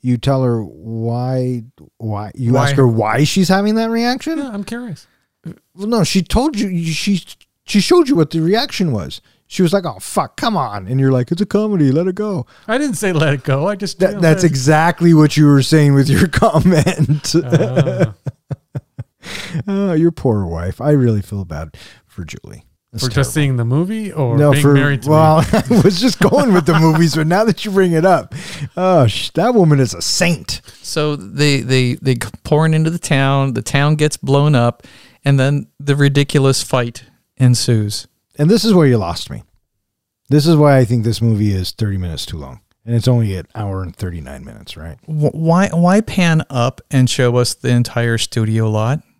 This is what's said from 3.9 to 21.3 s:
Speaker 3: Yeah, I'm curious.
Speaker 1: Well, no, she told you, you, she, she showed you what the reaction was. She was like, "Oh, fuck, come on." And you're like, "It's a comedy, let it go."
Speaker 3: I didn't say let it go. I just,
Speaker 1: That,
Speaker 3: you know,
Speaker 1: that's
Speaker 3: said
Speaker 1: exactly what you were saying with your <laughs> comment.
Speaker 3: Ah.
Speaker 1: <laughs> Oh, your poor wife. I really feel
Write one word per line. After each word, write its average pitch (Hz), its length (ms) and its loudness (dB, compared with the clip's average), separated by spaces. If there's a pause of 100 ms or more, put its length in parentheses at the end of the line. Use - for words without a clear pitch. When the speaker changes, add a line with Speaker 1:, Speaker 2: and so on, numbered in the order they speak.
Speaker 3:
Yeah, 277 120 -8
I'm 202 140 -10
curious. 233 440 -12 (680)
Speaker 1:
Well, 196 120 -8
no, 226 160 0
she 185 180 0
told 247 380 -2
you, 202 80 -2
you, 170 260 -4
she, 196 300 -2 (420)
she 208 140 2
showed 330 280 4
you 214 80 2
what 156 140 2
the 165 100 -4
reaction 190 520 -2
was. 92 300 -6 (260)
She - 160 -2
was 165 100 2
like, 196 120 0
"Oh, 107 140 -8
fuck, - 380 -6
come 226 180 -2
on." 104 320 -4
And 127 120 -2
you're 135 120 4
like, 123 200 0
"It's 175 100 -4
a 202 40 0
comedy, 202 460 0
let 165 160 0
it 185 80 -4
go." 202 300 -6 (240)
Speaker 3:
I 233 80 0
didn't 277 180 -2
say 190 160 -4
let 151 220 0
it 135 100 -6
go. 143 240 -2
I 208 80 -4
just, 190 240 -10
Speaker 1:
That, 190 120 2
Speaker 3:
you - 60 -8
know, - 40 -2
Speaker 1:
that's 160 220 4
Speaker 3:
said 170 80 4
Speaker 1:
exactly 156 640 2
what 151 200 4
you 151 120 4
were 143 160 6
saying 147 320 4
with 139 120 4
your 156 200 2
<laughs> - 160 -2
comment. 160 880 0 (100)
Speaker 3:
Ah. 123 760 -2
Speaker 1:
<laughs> - 40 -20 (1400)
Oh, 196 260 -2
your 165 180 2
poor 107 340 -2
wife. 85 360 -6
I 147 100 2
really 120 300 2
feel 98 240 -8